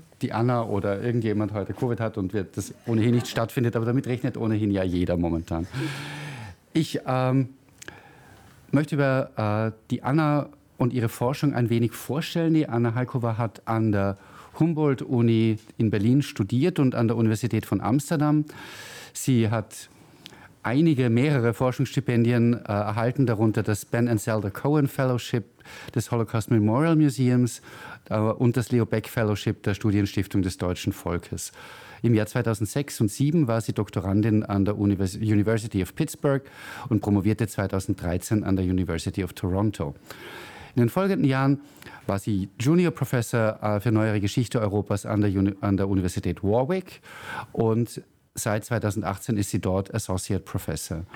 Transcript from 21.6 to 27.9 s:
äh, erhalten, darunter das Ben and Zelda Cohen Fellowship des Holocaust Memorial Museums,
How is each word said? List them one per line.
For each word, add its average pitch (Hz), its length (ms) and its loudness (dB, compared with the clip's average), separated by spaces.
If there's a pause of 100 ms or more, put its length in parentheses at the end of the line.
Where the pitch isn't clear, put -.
äh, - 20 0 (100)
erhalten, 107 580 0
darunter 110 380 2
das 104 220 -2
Ben 117 240 0
and 113 120 2
Zelda 107 300 -2
Cohen 143 380 0
Fellowship 127 560 -2 (500)
des - 160 -2
Holocaust 113 400 -2
Memorial 123 460 4
Museums, 127 640 2 (460)